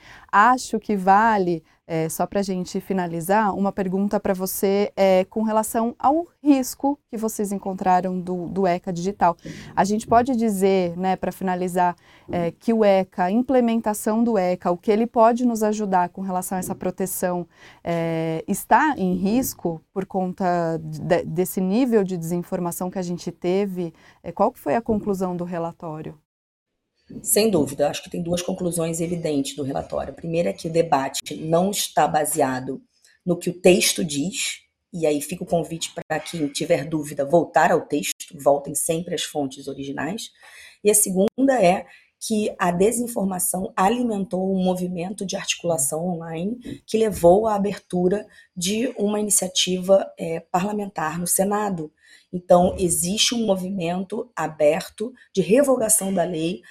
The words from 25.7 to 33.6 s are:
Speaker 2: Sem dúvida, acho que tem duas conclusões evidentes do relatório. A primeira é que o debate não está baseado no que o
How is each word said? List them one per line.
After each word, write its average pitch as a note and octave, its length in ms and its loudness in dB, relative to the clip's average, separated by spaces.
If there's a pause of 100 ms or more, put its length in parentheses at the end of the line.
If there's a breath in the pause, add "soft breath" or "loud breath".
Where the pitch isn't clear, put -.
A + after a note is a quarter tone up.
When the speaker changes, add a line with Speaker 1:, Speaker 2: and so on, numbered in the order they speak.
Speaker 2:
Sem G#3+ 280 2
dúvida, D3 380 0
acho - 140 -8
que - 80 -20
tem F3+ 120 -6
duas F3 200 -4
conclusões E3+ 580 -4
evidentes D#3+ 560 -4
do D3 60 -6
relatório. C#3 500 -6
A - 20 -20
primeira E3+ 360 -2
é - 20 -2
que F3+ 160 -10
o D#3+ 40 -6
debate D3 640 0
não E3 340 2
está E3 360 0
baseado C#3 760 -2 (420 soft breath)
no E3+ 140 0
que F3 100 -6
o E3+ 120 -4